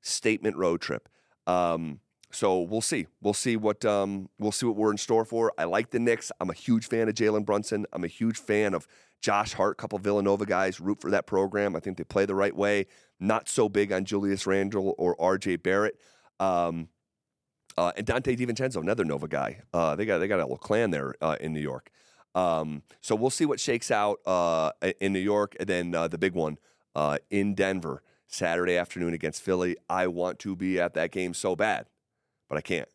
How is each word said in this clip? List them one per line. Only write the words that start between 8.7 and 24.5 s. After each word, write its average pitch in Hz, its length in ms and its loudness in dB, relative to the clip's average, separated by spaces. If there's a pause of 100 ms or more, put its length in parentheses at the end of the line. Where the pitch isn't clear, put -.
of 82 140 -4 (340)
Josh 101 320 0
Hart, 98 240 2
couple - 200 -6
Villanova 101 480 2
guys. 95 340 0
Root 98 220 -2
for - 100 -4
that 98 140 2
program. 98 500 0
I 80 40 -2
think 92 180 -8
they 85 60 -6
play 98 220 2
the 101 100 -2
right 98 200 2
way. 101 300 2 (340)
Not 107 300 0
so 110 200 2
big 101 220 2
on 95 140 0
Julius 98 400 0
Randle 98 520 0
or 87 220 0
R 92 180 2
J 95 180 -2
Barrett. 95 440 0 (400)
Um, 85 500 0 (880)
uh, 87 180 0
and 107 100 -6
Donte 123 320 0
DiVincenzo, 120 440 -2
another 98 240 0
Nova 73 220 -4
guy. 69 340 -2 (120)
Uh, 82 220 2
they 101 100 -2
got, 98 140 2
they 92 80 0
got 101 120 2
a 80 40 0
little 64 140 -4
clan 110 340 0
there, 69 300 -4
uh, 78 180 0
in 78 140 -4
New 76 80 -4
York. 65 280 -8 (460)
Um, 80 480 0 (180)
so - 140 0
we'll 123 160 2
see - 140 0
what 147 140 0
shakes 120 300 -2
out, 104 380 2
uh, 85 440 2 (280)